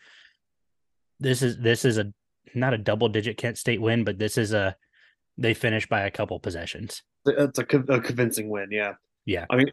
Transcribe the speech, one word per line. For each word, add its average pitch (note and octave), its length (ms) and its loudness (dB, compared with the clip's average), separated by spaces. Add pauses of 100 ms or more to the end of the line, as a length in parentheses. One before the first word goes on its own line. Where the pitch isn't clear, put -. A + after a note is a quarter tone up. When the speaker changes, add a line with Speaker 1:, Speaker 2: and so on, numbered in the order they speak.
(1200)
Speaker 1:
this C3 220 0
is, B2 160 2
this A#2 260 2
is A2+ 140 4
a, G#2 140 -2 (420)
not B2+ 200 0
a A2+ 40 0
double A2 300 2
digit G#2+ 280 -2
Kent A#2 220 -4
State A2+ 220 0
win, A2+ 240 2
but G2 140 -4
this G#2+ 180 -2
is G#2+ 160 0
a, G2 240 2 (600)
they A2+ 160 2
finish A2 340 0
by G#2 140 0
a G2 80 -2
couple F#2+ 300 -4
possessions. E2+ 640 -8 (220)
Speaker 2:
That's C#3 340 2
a B2 60 0
co-, C3+ 240 2
a B2+ 120 4
convincing A#2 500 -2
win. G2 200 -4
Yeah. G#2 240 -2 (300)
Speaker 1:
Yeah. F2 240 -2
Speaker 2:
I B2+ 80 2
mean, C#3 160 4